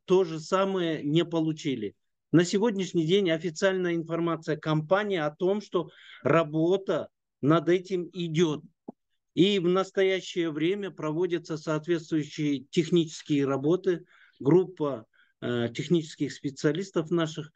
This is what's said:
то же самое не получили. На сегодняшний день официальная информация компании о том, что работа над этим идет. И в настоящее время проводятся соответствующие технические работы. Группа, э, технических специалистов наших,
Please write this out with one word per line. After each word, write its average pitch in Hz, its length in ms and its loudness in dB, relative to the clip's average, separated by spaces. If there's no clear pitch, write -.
то 185 180 4
же 160 160 -6
самое 180 640 -2
не 156 200 2
получили. 156 680 -4
На 165 120 6
сегодняшний 185 640 0
день 185 240 4
официальная 175 640 0
информация 160 640 -2
компании 165 640 0
о 151 100 -2
том, 185 320 -2
что 170 300 -4
работа 160 840 0
над 156 280 2
этим 180 420 -2
идет. 165 520 -2
И 196 240 4
в 170 80 0
настоящее 185 840 0
время 175 420 -2
проводятся 165 640 -4
соответствующие 156 1120 -2
технические 160 760 0
работы. 160 600 0
Группа, 147 680 2
э, 120 340 -2
технических 156 560 -2
специалистов 156 800 -4
наших, 156 440 -2